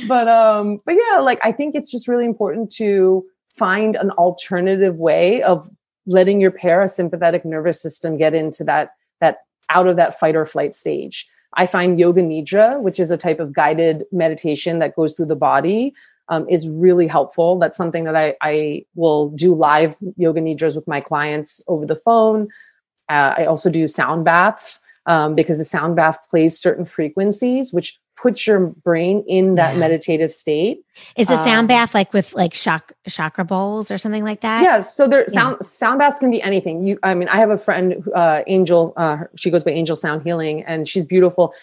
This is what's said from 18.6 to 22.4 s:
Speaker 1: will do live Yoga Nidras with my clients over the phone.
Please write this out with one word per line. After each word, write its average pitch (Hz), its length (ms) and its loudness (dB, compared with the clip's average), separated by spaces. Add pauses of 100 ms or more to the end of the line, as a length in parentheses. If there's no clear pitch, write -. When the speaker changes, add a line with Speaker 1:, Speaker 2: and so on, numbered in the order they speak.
Speaker 1:
will 151 360 2
do 156 260 2
live 151 400 2 (200)
Yoga 165 240 0
Nidras 160 360 -4
with 151 100 -10
my 147 140 -4
clients 151 680 -6
over 156 180 -4
the 156 120 -4
phone. 220 500 2 (640)